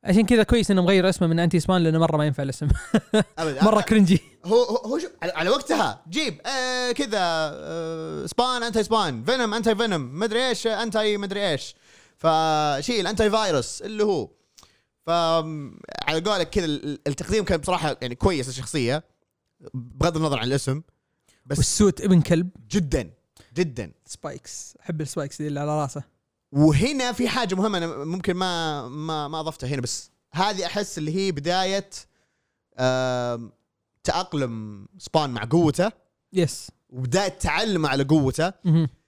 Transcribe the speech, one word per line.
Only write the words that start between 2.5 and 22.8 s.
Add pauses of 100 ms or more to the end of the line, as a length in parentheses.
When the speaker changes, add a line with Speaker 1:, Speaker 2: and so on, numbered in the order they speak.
Speaker 1:
<laughs>
Speaker 2:
أبدًا.
Speaker 1:
مرة
Speaker 2:
آه،
Speaker 1:
كرنجي. (260)
Speaker 2:
هو،
هو،
هو
شوف، (100)
على،
على
وقتها
جيب،
آه،
كذا،
آه،
سبان،
أنتي
سبان،
فينوم،
أنتي
فينوم،
مدري
إيش،
أنتي
مدري
إيش. (420)
فشيل
أنتي
فيروس
اللي
هو. (760)
ف، (960)
على
قولك
كذا
ال-،
ال-،
التقديم
كان
بصراحة
يعني
كويس
الشخصية، (680)
بغض
النظر
عن
الاسم. (640)
بس
Speaker 1:
والسوت
ابن
كلب. (220)
Speaker 2:
جدًا، (420)